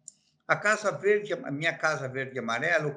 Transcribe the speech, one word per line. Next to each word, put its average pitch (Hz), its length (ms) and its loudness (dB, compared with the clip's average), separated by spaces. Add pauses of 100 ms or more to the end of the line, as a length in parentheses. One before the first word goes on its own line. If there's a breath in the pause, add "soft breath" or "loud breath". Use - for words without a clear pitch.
(460 loud breath)
A 156 100 2
Casa 208 340 2
Verde, 190 440 2
a - 160 -6
Minha 156 260 -2
Casa 147 320 0
Verde 131 280 -2
e - 20 2
Amarela, 147 480 2
o 143 100 -2